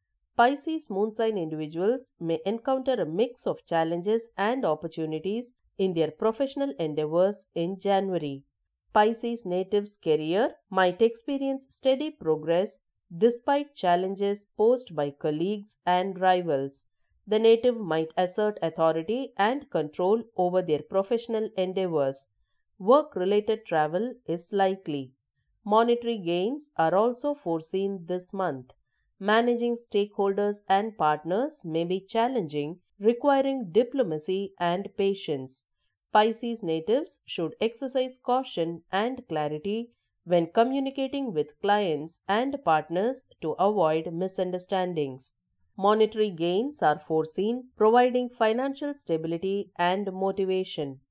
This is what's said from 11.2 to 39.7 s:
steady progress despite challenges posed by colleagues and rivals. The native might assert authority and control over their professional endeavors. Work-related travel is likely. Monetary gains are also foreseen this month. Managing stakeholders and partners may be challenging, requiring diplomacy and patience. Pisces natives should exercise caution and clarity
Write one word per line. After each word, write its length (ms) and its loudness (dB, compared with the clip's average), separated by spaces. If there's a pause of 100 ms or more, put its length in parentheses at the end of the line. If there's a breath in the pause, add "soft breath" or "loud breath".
steady 400 0
progress 680 0 (360)
despite 600 2
challenges 720 0 (100)
posed 380 2
by 160 -2
colleagues 760 -4
and 340 0
rivals. 640 2 (420)
The 120 2
native 400 6
might 380 -2
assert 440 0
authority 760 0
and 320 0
control 540 0 (120)
over 260 2
their 200 0
professional 720 -2
endeavors. 760 0 (500)
Work-related 880 2
travel 500 0 (100)
is 260 -4
likely. 600 0 (520)
Monetary 540 2
gains 600 -2
are 180 4
also 400 0
foreseen 720 -4
this 260 -6
month. 400 -4 (460)
Managing 580 2
stakeholders 800 -2 (100)
and 300 0
partners 640 0
may 220 -2
be 140 -2
challenging, 800 -4 (200)
requiring 720 2
diplomacy 880 0
and 380 -2
patience. 680 -4 (440)
Pisces 520 2
natives 640 -2
should 360 -4
exercise 600 -2
caution 600 -2 (100)
and 380 -2
clarity 640 -4 (320)